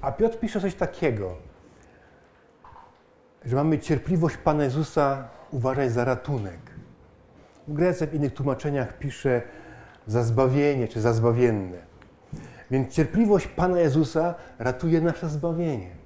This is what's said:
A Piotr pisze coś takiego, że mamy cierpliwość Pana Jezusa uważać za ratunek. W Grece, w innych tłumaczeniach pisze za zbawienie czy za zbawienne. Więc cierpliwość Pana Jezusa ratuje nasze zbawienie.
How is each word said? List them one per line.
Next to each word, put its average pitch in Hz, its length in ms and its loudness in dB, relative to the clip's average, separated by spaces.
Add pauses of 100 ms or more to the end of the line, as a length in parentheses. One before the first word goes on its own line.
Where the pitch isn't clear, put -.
A 135 120 -4
Piotr 226 260 0
pisze 208 220 -4
coś 190 140 -2
takiego, 107 600 -2 (2000)
że 127 120 -2
mamy 151 220 2
cierpliwość 160 580 0
Pana 151 280 0
Jezusa 139 640 0 (220)
uważać 131 420 0
za 120 120 2
ratunek. 117 540 -4 (1080)
W 151 40 -8
Grece, 170 340 0
w 143 80 -8
innych 143 200 0
tłumaczeniach 139 640 -2
pisze 127 440 0 (640)
za 113 160 2
zbawienie 131 640 2
czy 113 120 -6
za 117 120 4
zbawienne. 113 680 2 (920)
Więc 131 220 0
cierpliwość 202 540 4
Pana 180 340 2
Jezusa 160 540 2 (240)
ratuje 160 420 2
nasze 165 280 -2
zbawienie. 151 640 -2 (160)